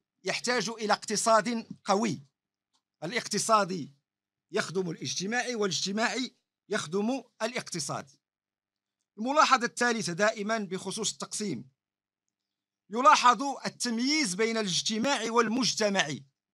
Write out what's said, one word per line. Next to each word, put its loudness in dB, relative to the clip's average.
يحتاج -2
إلى 0
اقتصاد 2
قوي. 2
الاقتصادي 0
يخدم -2
الاجتماعي -4
والاجتماعي -2
يخدم -2
الاقتصاد. -6
الملاحظة 4
الثالثة 0
دائمًا 0
بخصوص -6
التقسيم، -8
يلاحظ 6
التمييز -2
بين 0
الاجتماعي -2
والمجتمعي، 0